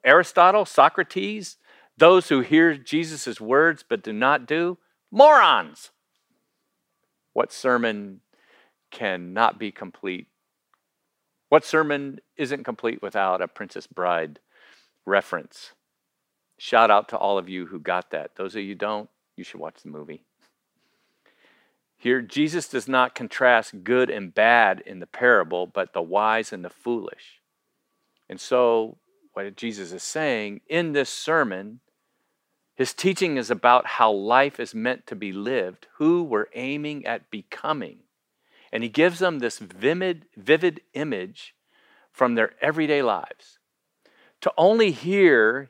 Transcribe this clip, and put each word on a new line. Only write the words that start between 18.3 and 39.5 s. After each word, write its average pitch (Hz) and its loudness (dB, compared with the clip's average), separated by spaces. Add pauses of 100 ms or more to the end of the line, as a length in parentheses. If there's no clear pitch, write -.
Those 95 -10
of 107 -8
you 98 -10
who 101 -12
don't, 104 -6 (260)
you 87 -16
should - -20
watch 78 -14
the 78 -20
movie. 76 -18 (1700)
Here, 127 0
Jesus 151 -4
does 123 -6
not 127 0
contrast 117 0
good 123 0
and 98 -10
bad 110 4
in 95 -16
the 87 -16
parable, 90 0
but 92 -6
the 90 -4
wise 107 -2
and 92 -12
the 87 -12
foolish. - -10 (880)
And 95 -16
so, 117 0 (360)
what 98 -12
Jesus 202 -10
is 185 -14
saying 113 -4
in 160 -2
this 139 -2
sermon, 113 -6 (960)
his 131 -4
teaching 175 -2
is 117 -4
about 123 4
how 113 2
life 117 2
is 113 -10
meant 120 -6
to 123 -12
be 98 -10
lived, 101 -6
who 170 0
we're 113 -2
aiming 147 -10
at - -8
becoming. 110 -10 (720)
And 113 -6
he 117 -6
gives 170 0
them 175 -2
this 120 -6